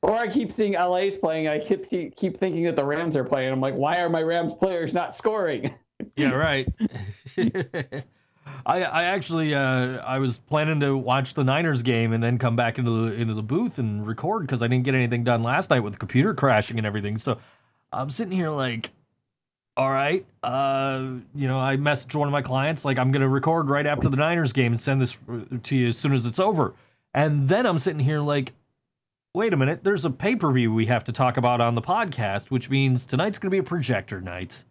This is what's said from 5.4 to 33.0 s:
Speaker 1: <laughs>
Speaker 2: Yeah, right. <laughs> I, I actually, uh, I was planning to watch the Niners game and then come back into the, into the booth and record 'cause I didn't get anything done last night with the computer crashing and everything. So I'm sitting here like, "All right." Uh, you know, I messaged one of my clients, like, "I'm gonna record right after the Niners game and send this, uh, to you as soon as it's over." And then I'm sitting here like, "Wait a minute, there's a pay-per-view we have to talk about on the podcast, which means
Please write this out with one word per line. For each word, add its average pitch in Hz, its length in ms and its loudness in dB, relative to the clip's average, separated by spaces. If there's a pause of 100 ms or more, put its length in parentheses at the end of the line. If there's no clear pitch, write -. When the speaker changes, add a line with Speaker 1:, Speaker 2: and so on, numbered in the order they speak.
Speaker 1:
<laughs> - 200 -14
Speaker 2:
Yeah, 139 140 2
right. 139 380 0 (680)
<laughs> - 0 - (1300)
I, 180 180 2
I 165 220 0
actually, 165 500 0
uh, 131 420 0
I 131 220 -4
was 127 180 0
planning 151 440 0
to 139 140 2
watch 131 380 0
the 151 100 0
Niners 139 380 2
game 117 320 2
and 113 100 0
then 120 140 2
come 117 180 0
back 117 220 0
into 113 320 0
the, 104 60 -4
into 113 180 -2
the 107 80 -4
booth 151 380 -2
and 107 260 -2
record 156 420 -4
'cause 127 140 0
I 117 60 2
didn't 127 180 2
get 135 100 0
anything 120 280 2
done 120 200 2
last 135 280 0
night 135 100 4
with 104 120 -4
the - 60 -14
computer 139 360 2
crashing 113 420 2
and 110 80 -2
everything. 104 320 -4
So 120 220 -4 (520)
I'm 135 200 -6
sitting 190 260 -6
here 170 140 0
like, 127 400 -4 (840)
"All 135 140 2
right." 143 360 0 (180)
Uh, 135 640 0 (260)
you 139 140 -2
know, 131 120 0
I 135 160 0
messaged 143 400 0
one 147 120 2
of 143 40 -2
my 143 120 0
clients, 135 420 -2
like, 131 140 0
"I'm 131 120 4
gonna 135 160 2
record 147 420 2
right 143 180 2
after 143 220 0
the 135 80 0
Niners 156 360 2
game 120 200 2
and 117 60 0
send 135 220 0
this, 123 160 -2 (100)
uh, 117 360 -8
to - 120 -2
you 123 120 4
as 117 100 0
soon 139 160 0
as 123 140 2
it's 117 120 -4
over." 185 360 2 (400)
And 143 340 2
then 214 160 2
I'm 175 140 2
sitting 156 220 -2
here 147 180 2
like, 147 340 0 (800)
"Wait 208 200 2
a 160 40 2
minute, 143 260 2
there's 196 220 2
a 156 40 2
pay-per-view 135 640 2
we 110 140 2
have 120 180 2
to 123 60 -8
talk 123 260 2
about 123 240 4
on 117 140 4
the 113 60 0
podcast, 123 680 -2
which 127 200 -2
means 131 360 2